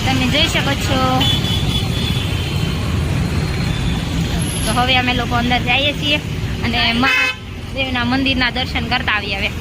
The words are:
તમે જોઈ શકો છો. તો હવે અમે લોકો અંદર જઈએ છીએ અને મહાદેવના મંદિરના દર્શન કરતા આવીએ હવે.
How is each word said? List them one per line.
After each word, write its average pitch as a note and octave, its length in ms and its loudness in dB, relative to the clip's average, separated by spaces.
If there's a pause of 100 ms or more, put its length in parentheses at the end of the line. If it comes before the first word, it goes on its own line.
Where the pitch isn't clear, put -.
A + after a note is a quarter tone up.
તમે C4 280 2
જોઈ D#4+ 220 2
શકો C#4 180 0 (120)
છો. C4 140 0 (3750)
તો A3 140 0
હવે B3+ 200 4
અમે B3 220 2
લોકો A#3+ 160 -2
અંદર A#3+ 320 2
જઈએ C#4 320 2
છીએ D4 180 2 (460)
અને A#3 160 0 (240)
મહાદેવના C4 1040 -2
મંદિરના C4 460 0
દર્શન B3+ 360 -2
કરતા A#3+ 240 0
આવીએ G3+ 220 -2
હવે. G3+ 120 -2 (100)